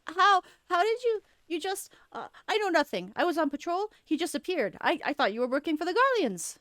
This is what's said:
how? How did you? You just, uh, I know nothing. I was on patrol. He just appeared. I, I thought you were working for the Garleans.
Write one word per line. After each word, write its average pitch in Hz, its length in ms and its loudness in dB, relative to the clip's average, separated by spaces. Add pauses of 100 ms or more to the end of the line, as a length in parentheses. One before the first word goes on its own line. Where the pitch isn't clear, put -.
how? 370 360 4 (280)
How 349 140 2
did 453 200 0
you? 453 180 0 (260)
You 330 120 -4
just, 381 320 -6 (220)
uh, - 140 -10 (200)
I 415 120 2
know 403 100 0
nothing. 240 460 0
I 294 100 0
was 339 120 0
on 311 120 2
patrol. 349 420 -4 (140)
He 320 100 -2
just 302 200 -2
appeared. 285 440 -4
I, 302 240 0
I - 100 -2
thought 233 200 0
you 226 80 -4
were 247 60 0
working 294 280 -2
for 320 100 -2
the 359 80 -2
Garleans. 392 680 2